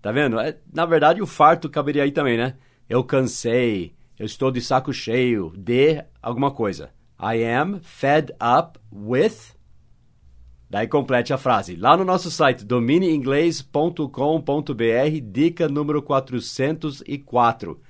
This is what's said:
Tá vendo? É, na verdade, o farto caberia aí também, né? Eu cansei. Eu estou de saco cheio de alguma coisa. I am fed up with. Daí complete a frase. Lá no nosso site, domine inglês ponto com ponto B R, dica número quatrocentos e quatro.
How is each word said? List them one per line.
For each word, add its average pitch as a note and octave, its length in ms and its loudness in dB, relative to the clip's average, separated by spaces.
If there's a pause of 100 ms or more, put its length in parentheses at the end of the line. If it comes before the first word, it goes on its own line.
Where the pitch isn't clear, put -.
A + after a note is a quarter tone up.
Tá G#2 100 -6
vendo? B2 280 0
É, D3+ 180 -4 (160)
na E3 120 -2
verdade, E3 360 4
o F#3 60 -4
farto D#3 420 4
caberia C#3+ 340 -2
aí C#3+ 80 0
também, C#3 260 0
né? B2+ 180 -2 (340)
Eu B2 140 2
cansei. A#2+ 920 0 (220)
Eu G#2+ 80 -8
estou C3 260 -2
de B2 100 -4
saco C3+ 320 -2
cheio A2+ 640 -2
de C3+ 460 2 (180)
alguma C3 300 -2
coisa. F#2 400 -6 (280)
I A2+ 240 -2
am D3+ 380 -2
fed C#3 520 -2
up B2+ 460 0 (120)
with. B2 440 -2 (1300)
Daí G#2 180 -4
complete C3 460 0
a C3 40 0
frase. G2 380 0
Lá A#2 200 4
no F#3+ 80 2
nosso F3+ 280 -2
site, B2+ 340 0
domine C#3 480 2
inglês D3 480 0
ponto D#3+ 480 -2
com D3 320 0
ponto D3+ 320 -2
B A#2 160 0
R, C#3 320 2
dica D3+ 460 0
número D3 340 -2
quatrocentos C#3 1040 -4
e C#3+ 100 -8
quatro. A#2 640 0 (100)